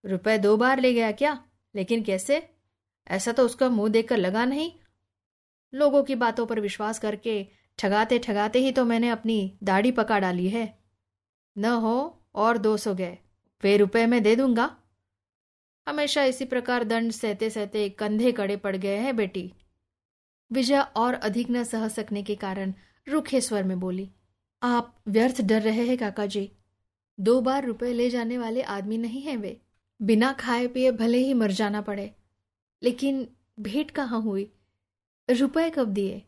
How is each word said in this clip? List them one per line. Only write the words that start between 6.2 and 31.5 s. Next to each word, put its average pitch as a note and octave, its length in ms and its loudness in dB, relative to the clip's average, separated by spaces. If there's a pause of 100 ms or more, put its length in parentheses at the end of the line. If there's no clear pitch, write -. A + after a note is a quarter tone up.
पर A3+ 140 -4
विश्वास G#3 380 -4
करके G#3+ 480 -4 (320)
ठगाते A3 400 2
ठगाते G#3+ 400 0
ही C4 140 2
तो B3+ 120 2
मैंने A#3 240 2
अपनी A3 540 -2
दाढ़ी G3+ 300 2
पका A3 260 0
डाली F3+ 300 0
है। A3 300 -6 (800)
न G3+ 60 -2
हो A#3+ 600 -2 (100)
और A3+ 240 2
दो G#3+ 180 2
सौ G#3 180 -2
गए, F3+ 240 -6 (440)
वे G3+ 140 6
रुपए G#3 300 4
मैं A#3+ 160 4
दे G#3+ 140 6
दूंगा। B3+ 400 2 (1120)
हमेशा D4 360 0
इसी C4 200 0
प्रकार B3 400 -2
दंड A3+ 280 -2
सहते G#3+ 380 -4
सहते G#3 380 -4
कंधे G#3+ 440 0
कड़े G3+ 240 -2
पड़ G3 200 -4
गए G3 200 -2
हैं B3 200 -2
बेटी।" F#3+ 360 -4 (1000)
विजया C4+ 300 2
और B3 320 0
अधिक A#3 360 -4
न A#3+ 140 0
सह A3+ 240 -4
सकने G#3 340 -6
के G#3 120 -4
कारण F#3+ 400 -6 (340)
रूखे C#4 320 0
स्वर G#3+ 220 -2
में F#3 180 -2
बोली, F#3 300 -6 (520)
"आप A#3+ 460 -2
व्यर्थ A#3 320 2
डर G#3+ 220 2
रहे A3 240 0
हैं B3 120 0
काका G#3 280 -4
जी, G3+ 260 -6 (680)
दो A#3 200 4
बार C4+ 240 0
रुपए A#3+ 280 -4
ले A#3+ 180 0
जाने A#3+ 280 -4
वाले A#3 240 -4
आदमी G3+ 360 -6
नहीं A#3+ 240 -6
हैं C#4+ 140 -6
वे। G3+ 240 -10 (420)
बिना A3+ 300 4
खाए B3 340 -2
पिए B3+ 240 2
भले A#3 280 2
ही C4 160 2
मर A3 160 2